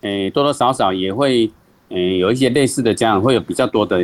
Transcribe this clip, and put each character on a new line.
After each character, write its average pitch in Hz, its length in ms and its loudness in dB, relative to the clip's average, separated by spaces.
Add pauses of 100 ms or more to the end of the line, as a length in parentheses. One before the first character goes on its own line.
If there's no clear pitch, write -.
诶， 98 300 -4
多 143 120 -2
多 147 80 2
少 135 220 0
少 110 180 0
也 95 220 -4
会， 117 380 0 (400)
诶， 92 260 -2
有 92 160 2
一 - 20 2
些 131 140 0
类 135 180 0
似 - 140 -4
的 113 140 2
家 113 160 0
长 98 100 2
会 127 140 2
有 107 60 2
比 90 120 -8
较 127 140 0
多 110 180 0
的 92 200 -2